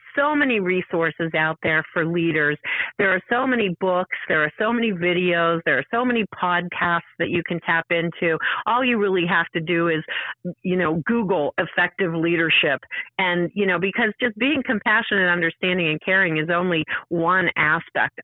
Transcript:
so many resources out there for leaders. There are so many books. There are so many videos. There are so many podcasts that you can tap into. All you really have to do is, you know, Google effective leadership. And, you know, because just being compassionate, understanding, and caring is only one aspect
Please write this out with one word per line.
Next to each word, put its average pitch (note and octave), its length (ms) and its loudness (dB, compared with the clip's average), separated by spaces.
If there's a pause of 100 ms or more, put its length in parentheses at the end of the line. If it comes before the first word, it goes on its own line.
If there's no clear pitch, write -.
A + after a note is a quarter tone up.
(160)
so D4 200 0
many C4+ 240 2
resources E3+ 760 -2
out D#3+ 280 0
there D#3+ 280 2
for E3+ 140 -2
leaders. D#3+ 520 0 (420)
There G3 100 2
are F#3 100 2 (100)
so A#3+ 160 0
many A3+ 360 0
books. F#3 340 0 (140)
There D#3+ 140 2
are D3+ 140 0
so A3 140 0
many A#3 200 0
videos. F3 760 2
There C#3+ 120 2
are B2+ 140 0
so A#3+ 140 0
many A#3 200 0 (160)
podcasts F3 600 0 (180)
that E3 100 -2
you E3+ 160 -2
can E3+ 160 -4
tap E3 280 0
into. E3+ 480 0 (280)
All A#3+ 200 2
you A#3+ 140 2
really F#3+ 280 2
have E3+ 280 2
to F3 40 -2
do E3+ 300 0
is, D#3+ 140 0 (580)
you F#3 160 0
know, E3 280 0
Google F#3+ 520 0
effective F3 560 -2
leadership. E3 640 2 (380)
And, F3 380 0
you G3+ 100 0
know, F#3 140 2
because G3+ 420 0
just A#3+ 160 -2
being C4+ 260 0
compassionate, G#3+ 640 0
understanding, F3 600 0
and D#3 160 -2
caring F#3 320 2
is D#3 160 -2
only E3+ 320 0 (240)
one F3 480 0
aspect D#3 680 0